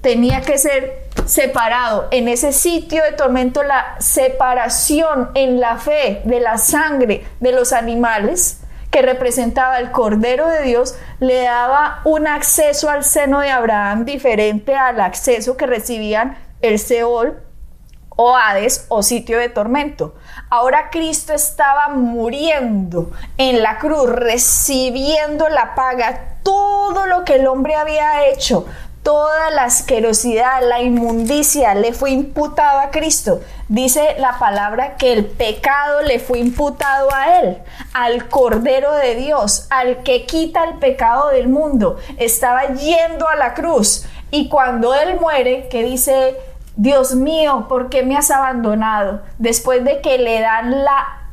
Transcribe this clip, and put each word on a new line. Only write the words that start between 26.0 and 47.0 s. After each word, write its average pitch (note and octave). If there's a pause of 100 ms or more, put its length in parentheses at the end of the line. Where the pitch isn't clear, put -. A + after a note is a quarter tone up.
todo G4+
lo F4+
que D4+
el C4+
hombre C4+
había D4+
hecho, C4 (380)
toda D#4
la C#4+
asquerosidad, A#3+
la A#3+
inmundicia, A#3+
le A3+
fue C4+
imputado C#4+
a C#4
Cristo. D4+ (280)
Dice C4
la B3+
palabra G#3+
que B3+
el G#3+
pecado C#4+
le C4
fue B3
imputado C#4
a D4+
él, G3 (360)
al A#3+
Cordero C4+
de C4
Dios, C4
al B3
que B3
quita D#4+
el E4
pecado C4
del G#3
mundo. C4+ (200)
Estaba B3 (100)
yendo E4
a D#4
la B3
cruz. D4+ (260)
Y D4
cuando B3
él E4
muere, C4+
que A#3
dice, C4 (400)
"Dios C4